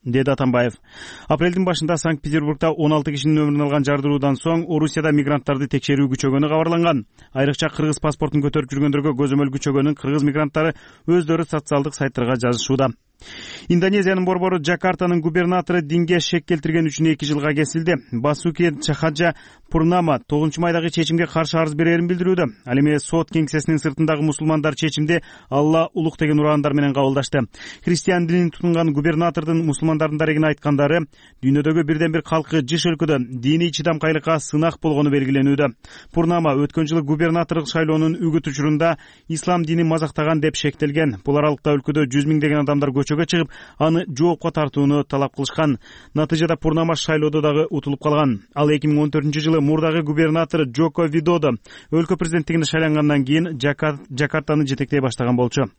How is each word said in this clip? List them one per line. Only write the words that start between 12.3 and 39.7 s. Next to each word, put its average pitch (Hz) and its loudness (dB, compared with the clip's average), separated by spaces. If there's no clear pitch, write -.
жазышууда. 127 0
Индонезиянын 185 2
борбору 185 0
Джакартанын 175 0
губернатору 175 0
динге 170 0
шек 165 -2
келтирген 165 0
үчүн 156 0
эки 147 -4
жылга 147 -2
кесилди. 160 0
Басуки 147 0
Чахаджа 160 -2
Пурнама 165 2
тогузунчу 151 -2
майдагы 170 0
чечимге 160 0
каршы 160 -2
арыз 156 0
берерин 170 2
билдирүүдө. 180 2
Ал 127 0
эми 151 4
сот 165 -2
кеңсесинин 156 0
сыртындагы 151 0
мусулмандар 156 0
чечимди 151 -2
Алла 156 2
улук 160 -2
деген 151 2
ураандар 151 2
менен 143 2
кабылдашты. 135 0
Христиан 175 0
динин 170 2
тутунган 165 0
губернатордун 165 0
мусулмандардын 156 0
дарегине 151 2
айткандары, 147 0
дүйнөдөгү 147 2
бирден 156 0
бир 156 -2
калкы 160 -2
жыш 156 -2
өлкөдө 156 0
диний 156 0
чыдамкайлыкка 156 -2
сынак 156 -2
болгону 147 2
белгиленүүдө. 139 2
Пурнама 165 0
өткөн 147 -2
жылы 165 0
губернаторлук 160 0
шайлоонун 160 0
үгүт 160 -2
учурунда 147 0
ислам 170 -2
динин 165 0